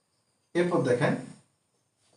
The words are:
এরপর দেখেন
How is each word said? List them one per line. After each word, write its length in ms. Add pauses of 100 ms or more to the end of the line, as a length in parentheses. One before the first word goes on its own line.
(540)
এরপর 280
দেখেন 340 (1000)